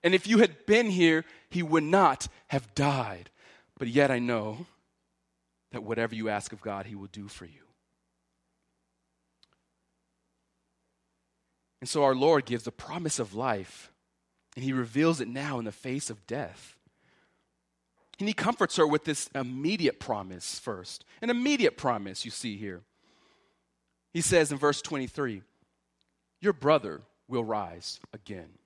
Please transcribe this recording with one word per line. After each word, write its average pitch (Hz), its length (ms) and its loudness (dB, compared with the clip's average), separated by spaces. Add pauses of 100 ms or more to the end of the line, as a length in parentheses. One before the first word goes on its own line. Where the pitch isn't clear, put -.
And 180 120 6
if 185 100 2
you 214 140 6
had 190 260 4
been 220 240 4
here, 165 360 4 (260)
he 175 100 -2
would 160 220 2
not 160 440 4 (200)
have - 260 -4
died. 127 560 -2 (480)
But 123 100 -4
yet 135 220 4
I 127 80 2
know 120 480 -2 (1040)
that 117 120 -10
whatever 113 320 -2
you 110 120 -4
ask 104 240 -4
of 104 100 -16
God, 98 260 -8
he 110 80 -14
will 98 100 -14
do 98 220 -16
for - 180 -18
you." 76 220 -20 (4000)
And 131 60 -12
so 147 160 2
our 135 120 6
Lord 139 320 4
gives 117 160 -4
the 117 80 -8
promise 160 480 -6
of 101 160 -6
life, 110 560 -6 (640)
and 127 100 -8
he 135 80 -2
reveals 131 480 0
it 107 60 -4
now 135 320 -6
in 113 60 -6
the 104 60 -8
face 131 380 -8
of 107 160 -12
death. 113 540 -10 (1400)
And 202 80 -2
he 214 60 0
comforts 196 440 0
her 156 100 6
with - 160 2
this - 320 -4
immediate 139 640 -2
promise 95 580 -8
first. - 480 -12 (160)
An 233 80 -4
immediate 240 480 2
promise 101 480 -4
you 110 60 -10
see 107 260 -6
here. 95 240 -10 (1300)
He 170 80 -2
says 160 300 4
in 139 60 -4
verse 135 240 2
twenty-three, 131 640 -6 (960)
"Your 190 140 0
brother 135 500 0 (240)
will 120 160 -2
rise 95 560 -6 (120)
again." 87 540 -16